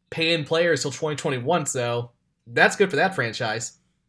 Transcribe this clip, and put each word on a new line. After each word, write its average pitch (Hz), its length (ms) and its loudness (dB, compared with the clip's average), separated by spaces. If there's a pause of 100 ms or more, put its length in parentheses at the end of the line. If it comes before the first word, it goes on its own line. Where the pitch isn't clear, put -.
paying 165 360 0
players 160 360 2
till 143 100 -4
twenty 151 260 -4
twenty-one. 143 480 0
So 120 460 -2 (360)
that's 127 300 4
good 190 120 4
for 143 60 -4
that 185 180 2
franchise. 113 600 -4 (360)